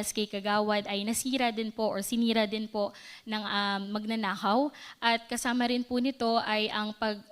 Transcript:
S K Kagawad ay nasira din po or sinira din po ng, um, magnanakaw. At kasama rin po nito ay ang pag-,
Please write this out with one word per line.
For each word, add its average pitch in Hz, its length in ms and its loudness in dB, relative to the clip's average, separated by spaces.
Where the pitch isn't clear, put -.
S 208 160 -2
K 214 80 0
Kagawad 208 640 0
ay 202 160 -2
nasira 240 480 0
din 220 160 -2
po 214 240 0
or 196 80 -2
sinira 226 480 2
din 220 160 -4
po 208 320 -2
ng, 214 160 -4
um, 202 380 0
magnanakaw. 214 800 0
At 233 320 0
kasama 240 400 0
rin 247 160 0
po 247 160 0
nito 240 400 2
ay 214 320 0
ang 214 240 -2
pag-, 208 240 -2